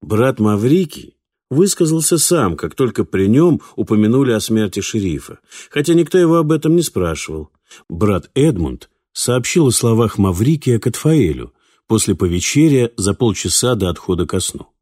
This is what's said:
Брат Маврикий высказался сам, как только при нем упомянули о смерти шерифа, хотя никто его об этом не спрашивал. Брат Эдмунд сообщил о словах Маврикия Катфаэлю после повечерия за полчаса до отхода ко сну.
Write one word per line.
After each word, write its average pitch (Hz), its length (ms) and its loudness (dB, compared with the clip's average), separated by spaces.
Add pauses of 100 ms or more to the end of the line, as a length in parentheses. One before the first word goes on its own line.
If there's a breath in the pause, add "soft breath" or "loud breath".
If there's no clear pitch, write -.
Брат 107 380 0
Маврикий 117 760 0 (340)
высказался 165 640 0
сам, 127 400 0
как - 180 -8
только 117 300 -2
при 95 220 0
нем 143 340 4 (160 loud breath)
упомянули 113 560 2
о 110 80 0
смерти 107 400 -2
шерифа, 92 600 -6 (280 loud breath)
хотя 147 260 0
никто 170 220 2
его 170 200 4
об 160 160 2
этом 160 220 2
не 175 80 4
спрашивал. 78 680 -6 (380 loud breath)
Брат 90 460 -2
Эдмунд 95 540 -2 (240)
сообщил 127 560 0
о 117 40 2
словах 113 440 0
Маврикия 113 600 0
Катфаэлю 101 760 0 (340)
после 107 280 0
повечерия 120 840 0
за 98 180 -2
полчаса 117 600 -2
до 95 160 -2
отхода 87 360 -4
ко - 140 -4
сну. - 280 -10 (140)